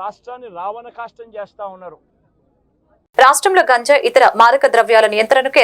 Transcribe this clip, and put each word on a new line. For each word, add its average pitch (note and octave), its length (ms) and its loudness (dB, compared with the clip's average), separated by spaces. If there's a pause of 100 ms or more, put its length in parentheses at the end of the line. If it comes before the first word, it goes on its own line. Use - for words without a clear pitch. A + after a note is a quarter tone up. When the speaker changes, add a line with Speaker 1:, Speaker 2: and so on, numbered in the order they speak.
Speaker 1:
రాష్ట్రాన్ని A#3 580 -16
రావణ G#3+ 300 -12 (100)
కాష్టం A#3 380 -18
చేస్తా G3+ 300 -14 (100)
ఉన్నారు. F3+ 240 -20 (1200)
Speaker 2:
రాష్ట్రంలో E4+ 460 2
గంజా, B3 260 2 (120)
ఇతర B3 160 2 (160)
మాదక B3 340 4
ద్రవ్యాల A3 380 2
నియంత్రణకు C4 520 0